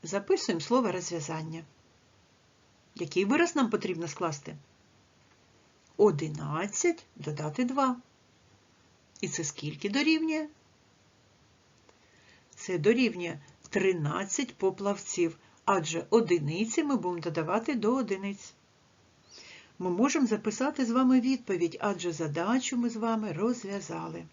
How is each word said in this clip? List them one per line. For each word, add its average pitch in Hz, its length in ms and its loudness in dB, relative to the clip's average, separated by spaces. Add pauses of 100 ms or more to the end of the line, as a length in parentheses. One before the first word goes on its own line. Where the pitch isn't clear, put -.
Записуємо 196 580 0
слово 233 300 2
розв'язання. 160 720 -6 (1300)
Який 175 300 0
вираз 320 300 2
нам 254 140 4
потрібно 175 380 -2
скласти? 151 500 -6 (1400)
Одинадцять 160 1080 0 (100)
додати 151 500 -4
два. 262 360 0 (1200)
І 185 60 -4
це 156 160 -6
скільки 151 460 -6
дорівнює? 311 580 2 (2000)
Це 185 220 -4
дорівнює 180 600 2 (300)
тринадцять 190 840 0
поплавців, 190 840 0 (280)
адже 165 440 0
одиниці 190 760 2
ми 277 120 0
будемо 175 260 -2
додавати 175 540 -2
до 220 200 2
одиниць. 196 580 -4 (1300)
Ми 180 100 -2
можемо 247 380 4
записати 220 580 0
з 226 60 -2
вами 254 300 6
відповідь, 202 600 0
адже 180 300 -2
задачу 170 680 0
ми 240 120 0
з 233 60 -6
вами 220 360 -2
розв'язали. 170 1000 -4